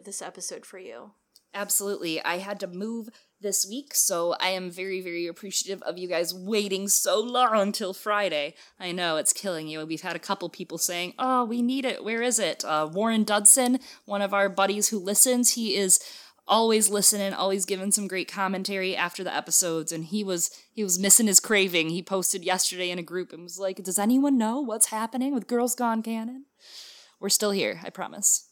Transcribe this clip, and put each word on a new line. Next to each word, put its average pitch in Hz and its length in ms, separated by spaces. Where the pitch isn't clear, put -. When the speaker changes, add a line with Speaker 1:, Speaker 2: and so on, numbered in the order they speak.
Speaker 1:
this 196 160
episode - 460
for 190 140
you. 123 320
Speaker 2:
Absolutely. 196 720
I 170 160
had 196 220
to 190 80
move 214 400
this 196 280
week, 262 260
so 175 440
I 185 120
am 185 200
very, 185 300
very 175 260
appreciative 190 560
of 175 160
you 180 80
guys 175 260
waiting 196 540
so 208 320
long 220 540
till 190 200
Friday. 180 600
I 180 140
know, 175 240
it's - 160
killing 165 340
you. 156 180
We've 160 180
had 175 120
a 165 60
couple 185 280
people 170 300
saying, 175 400
"Oh, 254 260
we 233 160
need 254 240
it. 247 200
Where 226 180
is 240 160
it?" 185 260
Uh, 156 280
Warren 220 320
Dudson, 214 560
one 202 180
of 196 100
our 202 160
buddies 196 420
who 220 100
listens, 240 540
he 226 200
is 190 240
always 220 420
listening, 202 440
always 190 320
giving 196 260
some 202 160
great 185 240
commentary 190 640
after 175 300
the 175 100
episodes, 165 560
and 165 140
he 196 180
was, 180 280
he 214 140
was 185 160
missing 202 260
his 196 140
craving. 180 500
He 175 120
posted 185 420
yesterday 180 460
in 180 80
a 175 40
group 170 300
and 160 100
was 175 160
like, 190 240
"Does 185 160
anyone 262 400
know 226 220
what's 226 260
happening 247 480
with 226 140
Girls 240 260
Gone 226 280
Canon?" 226 420
We're 196 100
still 208 220
here, 131 320
I - 80
promise. - 600